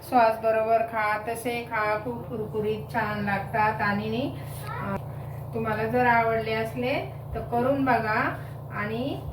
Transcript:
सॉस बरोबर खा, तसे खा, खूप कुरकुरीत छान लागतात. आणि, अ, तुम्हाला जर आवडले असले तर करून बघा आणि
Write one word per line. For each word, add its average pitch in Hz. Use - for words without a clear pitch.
सॉस 226
बरोबर 226
खा, 214
तसे 233
खा, 214
खूप 240
कुरकुरीत 214
छान 214
लागतात. 208
आणि, 220
अ, 202
तुम्हाला 220
जर 247
आवडले 226
असले 247
तर 226
करून 262
बघा 240
आणि 226